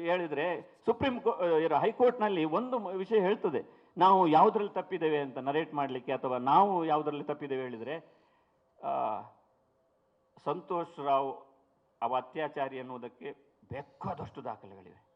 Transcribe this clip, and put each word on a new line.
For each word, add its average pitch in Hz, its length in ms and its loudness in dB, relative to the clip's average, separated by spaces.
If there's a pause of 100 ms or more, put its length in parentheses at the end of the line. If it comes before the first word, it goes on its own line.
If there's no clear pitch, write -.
ಹೇಳಿದ್ರೆ, 170 760 -4 (100)
ಸುಪ್ರೀಂ 247 340 0
ಕೋ-, 233 100 0
ಆ, 185 140 -2
ಇರೋ 165 340 2
ಹೈಕೋರ್ಟ್‌ನಲ್ಲಿ 214 680 2
ಒಂದು 233 340 -2
ಮ-, 196 100 -6
ವಿಷಯ 190 320 0
ಹೇಳ್ತದೆ, 180 680 -2 (100)
ನಾವು 185 300 6
ಯಾವುದ್ರಲ್ಲಿ 202 460 6
ತಪ್ಪಿದ್ದೇವೆ 165 440 0
ಅಂತ 135 200 -4
ನರೇಟ್ 147 360 -2
ಮಾಡ್ಲಿಕ್ಕೆ, 131 380 -4
ಅಥವಾ 127 260 -2
ನಾವು 170 460 4
ಯಾವುದ್ರಲ್ಲಿ 147 400 -2
ತಪ್ಪಿದ್ದೇವೆ 143 380 -6
ಹೇಳಿದ್ರೆ, 123 360 -8 (840)
ಆ, 120 380 -4 (1200)
ಸಂತೋಷ್ 170 600 -6
ರಾವ್ 135 320 0 (680)
ಅವ 120 140 -2
ಅತ್ಯಾಚಾರಿ 139 600 -6
ಎನ್ನುವುದಕ್ಕೆ 127 560 -12 (400)
ಬೇಕಾದಷ್ಟು - 720 -12
ದಾಖಲೆಗಳಿವೆ. 98 600 -16 (100)